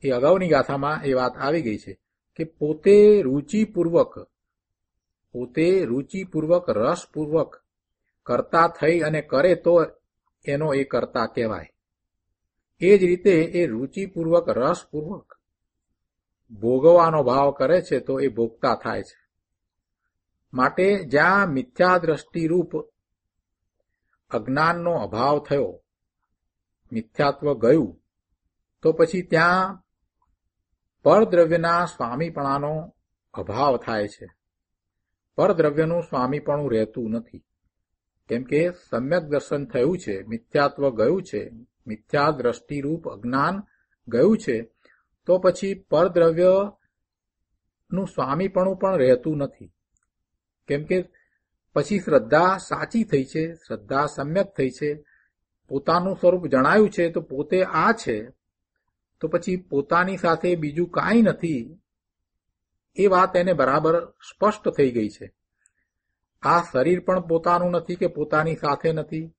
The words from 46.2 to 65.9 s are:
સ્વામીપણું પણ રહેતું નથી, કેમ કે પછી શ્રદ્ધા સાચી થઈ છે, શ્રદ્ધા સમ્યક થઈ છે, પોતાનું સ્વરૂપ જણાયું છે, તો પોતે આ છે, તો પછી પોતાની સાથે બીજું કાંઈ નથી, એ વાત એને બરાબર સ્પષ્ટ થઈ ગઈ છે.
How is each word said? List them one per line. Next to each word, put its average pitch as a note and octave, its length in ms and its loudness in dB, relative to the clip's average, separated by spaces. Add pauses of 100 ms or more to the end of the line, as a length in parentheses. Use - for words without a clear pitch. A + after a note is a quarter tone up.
સ્વામીપણું F#3 720 -2
પણ F#3+ 200 0
રહેતું C3 400 2
નથી, - 340 -8 (1000)
કેમ C#3+ 140 -4
કે F3+ 260 -4 (640)
પછી F#3+ 240 0
શ્રદ્ધા D#3 600 2
સાચી F#3 440 -4
થઈ C#3 220 0
છે, D#3+ 300 -6
શ્રદ્ધા C3+ 520 -4
સમ્યક D#3+ 440 -4
થઈ C3 200 -2
છે, D3 320 -8 (680)
પોતાનું E3+ 460 -2
સ્વરૂપ F3+ 280 2
જણાયું D3+ 440 4
છે, E3+ 220 -2
તો E3+ 100 -6
પોતે C#3+ 440 -4 (120)
આ G3+ 160 2
છે, A#2+ 400 -8 (880)
તો D#3+ 60 -4
પછી F3+ 380 -4
પોતાની E3+ 520 -2
સાથે E3 380 0
બીજું D#3+ 340 -4
કાંઈ G#3+ 360 2
નથી, D#3+ 360 -2 (1400)
એ F#3+ 100 2
વાત F#3 280 2
એને F3+ 180 2
બરાબર D3+ 420 2 (260)
સ્પષ્ટ - 500 -2
થઈ C3+ 200 2
ગઈ A2 180 -2
છે. - 180 -16 (1160)